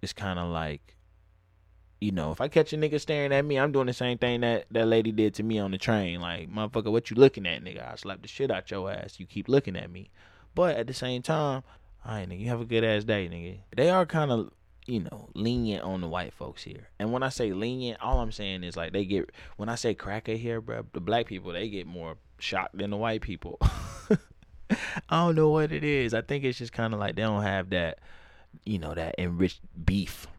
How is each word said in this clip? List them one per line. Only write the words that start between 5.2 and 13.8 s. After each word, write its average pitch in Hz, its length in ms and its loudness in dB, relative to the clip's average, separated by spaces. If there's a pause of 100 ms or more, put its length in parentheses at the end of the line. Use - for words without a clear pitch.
to - 80 -4
me 110 160 0
on 98 140 0
the 95 60 -2
train. 95 420 0
Like, 85 280 -6
"Motherfucker, 107 440 -2
what 117 180 2
you 110 60 -2
looking 127 280 8
at, 82 200 -2
nigga? 62 260 -10
I'll - 60 -12
slap 98 260 -12
the 98 60 -16
shit 135 240 -2
out 92 180 -4
your 98 180 -4
ass. - 300 -10
You 92 80 -14
keep - 220 -8
looking 123 280 4
at 101 140 -10
me." 90 200 -16 (440)
But 175 220 4
at 117 100 -2
the 127 80 -8
same 127 280 -4
time, 147 420 0 (400)
"All 110 100 -6
right, 98 140 -6
nigga, 90 100 -8
you 107 120 -4
have 117 100 -2
a 117 40 -4
good 113 200 2
ass 107 180 2
day, 104 260 0
nigga." 87 300 -10 (180)
They 160 140 4